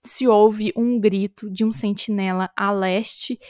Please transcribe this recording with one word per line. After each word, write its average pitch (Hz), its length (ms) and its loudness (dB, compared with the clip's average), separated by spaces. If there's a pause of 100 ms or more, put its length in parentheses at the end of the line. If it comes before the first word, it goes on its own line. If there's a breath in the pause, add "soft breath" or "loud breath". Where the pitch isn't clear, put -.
se - 240 -2
ouve 214 480 4
um 240 240 0
grito 202 500 0
de 196 160 -2
um 220 60 0
sentinela 196 840 -2
a 202 160 -2
leste 196 680 -4 (100)